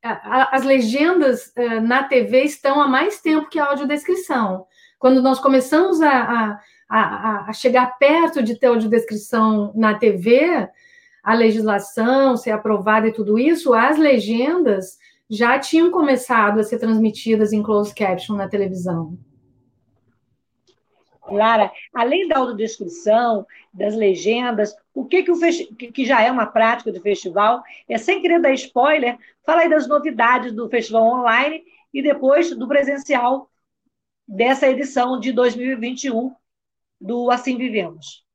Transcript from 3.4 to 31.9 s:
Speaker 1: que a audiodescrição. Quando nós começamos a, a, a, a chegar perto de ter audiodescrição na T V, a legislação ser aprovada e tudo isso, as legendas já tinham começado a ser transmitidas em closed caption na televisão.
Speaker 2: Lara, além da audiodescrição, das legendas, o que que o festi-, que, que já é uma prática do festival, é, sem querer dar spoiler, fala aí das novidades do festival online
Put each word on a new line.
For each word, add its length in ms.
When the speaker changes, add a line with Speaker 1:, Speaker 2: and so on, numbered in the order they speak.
Speaker 1:
que 80
a 80
audiodescrição. 1000
Quando 200
nós 200
começamos 600
a, 120
a, 480
a, 640
a 40
chegar 440
perto 460
de 160
ter 80
audiodescrição 1040
na 240
T 140
V, 580
a 120
legislação 1000
ser 140
aprovada 580
e 60
tudo 240
isso, 380
as 200
legendas 1000
já 300
tinham 320
começado 680
a 40
ser 160
transmitidas 760
em 80
closed 320
caption 420
na 120
televisão. 720
Speaker 2:
Lara, 420
além 340
da 120
audiodescrição, 1040
das 240
legendas, 800
o 100
que 160
que 80
o 60
festi-, 400
que, 160
que 140
já 180
é 80
uma 160
prática 440
do 80
festival, 640
é, 120
sem 200
querer 220
dar 120
spoiler, 600
fala 160
aí 80
das 180
novidades 640
do 180
festival 340
online 600